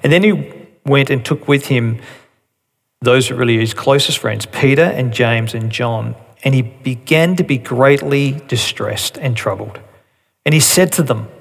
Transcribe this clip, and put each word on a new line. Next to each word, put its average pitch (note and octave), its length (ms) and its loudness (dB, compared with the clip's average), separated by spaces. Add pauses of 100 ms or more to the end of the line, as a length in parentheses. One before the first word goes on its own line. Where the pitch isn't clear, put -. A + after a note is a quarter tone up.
And C#3+ 100 2
then F3+ 120 4
he F3 280 0 (340)
went C#3 260 2
and B2+ 120 -2
took - 240 -4
with C#3 200 0
him A#2 320 -2 (1000)
those B2+ 300 2
that B2 60 -6
really A#2+ 240 2
his A2 160 0
closest C#3 420 2
friends, A2 300 -6
Peter C#3 360 2
and B2+ 300 -2
James A2+ 400 0
and A2+ 180 -4
John. A#2 440 -4 (280)
And C3+ 120 2
he B2 80 2
began D#3 720 -2
to F3 80 0
be C3+ 160 -2
greatly C#3 880 2
distressed - 680 -4
and B2 200 -4
troubled. G#2 420 -6 (680)
And D3+ 80 2
he D#3 60 4
said F3+ 340 4
to E3+ 100 0
them A2 240 -4 (140)